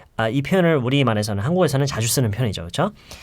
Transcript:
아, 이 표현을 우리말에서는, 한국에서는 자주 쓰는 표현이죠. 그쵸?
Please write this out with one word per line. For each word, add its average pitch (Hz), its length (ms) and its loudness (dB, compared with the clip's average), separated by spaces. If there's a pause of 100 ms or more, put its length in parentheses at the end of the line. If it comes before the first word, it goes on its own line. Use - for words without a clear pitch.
(160)
아, 113 120 0
이 139 140 -2
표현을 170 360 2
우리말에서는, 113 640 0
한국에서는 143 440 2
자주 117 220 -2
쓰는 120 220 0
표현이죠. 98 340 -4
그쵸? 151 280 -2 (300)